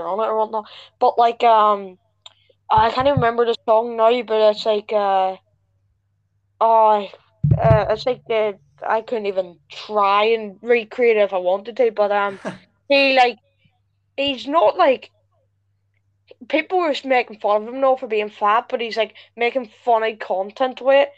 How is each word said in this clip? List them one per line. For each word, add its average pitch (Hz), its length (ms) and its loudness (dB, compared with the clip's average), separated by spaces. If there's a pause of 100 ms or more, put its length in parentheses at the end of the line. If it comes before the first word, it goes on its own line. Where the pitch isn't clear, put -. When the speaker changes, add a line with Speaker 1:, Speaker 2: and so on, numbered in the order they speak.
Speaker 1:
are 165 80 -10
on 196 120 -4
it 220 80 -2
or 220 100 -4
whatnot, 220 300 -6 (300)
but, - 200 0
like, 233 260 2
um, 208 540 2 (720)
I 220 200 2
can't 254 180 -2
even 285 120 0
remember 240 260 0
the 226 100 -2 (120)
song 226 280 0
now, 233 260 2
but 214 280 2
it's 214 160 -4
like, 214 260 -4
uh, 190 440 -2 (1200)
oh, 214 480 4 (500)
uh, 220 320 4
it's 220 160 -4
like 247 220 -4
the, 214 300 -2 (280)
I 220 160 -2
couldn't 220 240 -6
even 185 340 -8 (100)
try 208 560 0
and 214 360 -2
recreate 233 540 0
it 208 80 2
if 196 80 -4
I 190 60 -2
wanted 202 400 -4
to, 233 140 2
but, 208 200 0
um, 202 320 -2
Speaker 2:
<laughs> - 440 -16
Speaker 1:
he, 277 280 2
like, 247 220 2 (760)
he's 269 320 -6
not, 311 280 2
like, 277 340 0 (1400)
people 320 300 -2
were 311 160 0 (100)
making 240 360 -2
fun 214 280 0
of 240 60 -12
him, 269 60 -8
though, 262 160 2
for 262 120 -10
being 208 220 -4
fat, 220 380 0
but 247 120 -6
he's, 220 160 -8
like, 214 180 -4 (220)
making 233 340 -4 (140)
funny 220 320 0
content 208 640 -6
with 269 280 2
it, - 100 -20